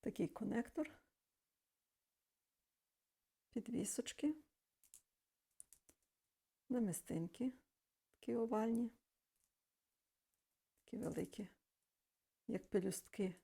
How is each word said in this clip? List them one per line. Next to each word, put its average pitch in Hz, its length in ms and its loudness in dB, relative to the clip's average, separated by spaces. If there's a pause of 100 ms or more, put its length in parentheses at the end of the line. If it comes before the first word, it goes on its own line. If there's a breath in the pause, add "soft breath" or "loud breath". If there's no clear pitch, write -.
Такий 202 280 0
конектор, 233 640 -2 (2500)
підвісочки, 247 840 0 (2250)
намистинки 208 840 0 (680)
такі 240 160 -2
овальні, 226 560 4 (1900)
такі - 140 -8
великі, - 500 -4 (960)
як 196 240 -4
пелюстки. 190 720 2